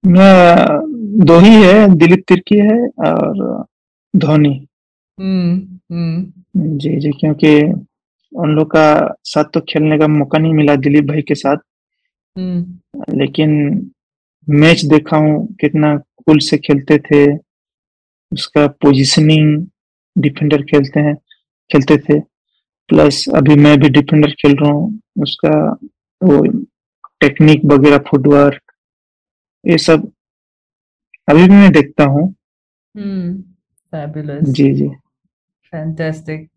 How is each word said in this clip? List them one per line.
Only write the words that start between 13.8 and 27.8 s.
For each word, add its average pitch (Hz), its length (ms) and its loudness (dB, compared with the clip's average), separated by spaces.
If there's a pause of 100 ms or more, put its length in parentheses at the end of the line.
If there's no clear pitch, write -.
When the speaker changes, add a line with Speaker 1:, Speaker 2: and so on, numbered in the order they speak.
Speaker 1:
मैच 156 360 2
देखा 151 320 0
हूँ, 151 440 -4
कितना 151 360 -2
कूल - 420 -2
से 147 180 -4
खेलते 143 400 -2
थे, 143 360 2 (1000)
उसका 147 340 -2
पोजीशनिंग, 151 1000 0 (500)
डिफेंडर 143 440 -2
खेलते 139 380 -2
हैं, 147 160 -2 (560)
खेलते 143 260 2
थे। 151 220 -2 (680)
प्लस 147 380 0 (100)
अभी 147 200 2
मैं 147 240 4
भी 143 100 2
डिफेंडर 147 420 0
खेल 143 240 0
रहा 147 160 -2
हूँ, - 300 -6 (200)
उसका 151 560 -4 (460)
वो 151 220 2 (760)
टेक्निक 151 460 0
वगैरह, 143 320 2